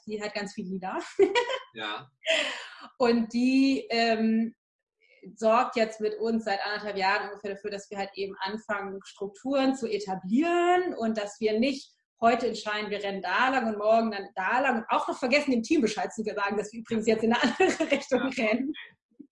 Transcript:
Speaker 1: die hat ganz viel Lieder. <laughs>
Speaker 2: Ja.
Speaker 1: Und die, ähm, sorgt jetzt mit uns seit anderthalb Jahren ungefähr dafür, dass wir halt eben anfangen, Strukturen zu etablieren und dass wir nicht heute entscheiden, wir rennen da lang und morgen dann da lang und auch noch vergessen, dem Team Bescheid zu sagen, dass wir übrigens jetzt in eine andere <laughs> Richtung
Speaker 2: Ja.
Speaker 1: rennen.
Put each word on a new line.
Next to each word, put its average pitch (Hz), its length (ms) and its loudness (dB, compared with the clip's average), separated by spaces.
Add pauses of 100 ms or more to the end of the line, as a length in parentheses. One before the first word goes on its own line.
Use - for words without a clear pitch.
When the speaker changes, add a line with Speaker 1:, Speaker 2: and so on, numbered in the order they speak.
Speaker 1:
die 214 160 -8
hat 208 120 -8
ganz 202 180 -6
viel 190 140 -10
Lieder. 185 320 -6 (200)
<laughs> 392 140 6 (400)
Speaker 2:
Ja. - 380 -8 (880)
Speaker 1:
Und 233 360 2
die, 262 560 4
ähm, 226 640 2 (800)
sorgt 233 420 2
jetzt 220 240 0
mit 214 180 -2
uns 226 260 0
seit 196 200 -2
anderthalb 208 320 -6
Jahren 196 340 2
ungefähr 202 240 -8
dafür, 202 160 -10
dass 196 200 -10
wir 202 80 -8
halt 196 160 -6
eben 190 240 -6
anfangen, 196 680 -6
Strukturen 262 680 -2
zu 233 120 -4
etablieren 330 1080 2
und 220 240 -2
dass 202 220 -6
wir 214 180 2
nicht 262 340 0 (280)
heute 240 280 4
entscheiden, 208 420 -4
wir 202 120 -4
rennen 196 200 -4
da 202 280 2
lang 254 160 0
und 214 120 -2
morgen 220 320 4
dann 196 240 -6
da 202 260 0
lang 254 180 2
und 226 100 -4
auch 285 200 0
noch - 100 -6
vergessen, 277 320 2
dem 240 120 2
Team 311 200 2
Bescheid 196 300 0
zu 220 100 -6
sagen, 202 340 -2
dass 202 160 -4
wir 233 80 -12
übrigens 226 260 -4
jetzt 220 180 2
in 220 100 4
eine 240 80 0
andere 320 480 2
<laughs> - 0 -
Richtung 262 440 0
Speaker 2:
Ja. 247 120 0
Speaker 1:
rennen. 262 260 0 (600)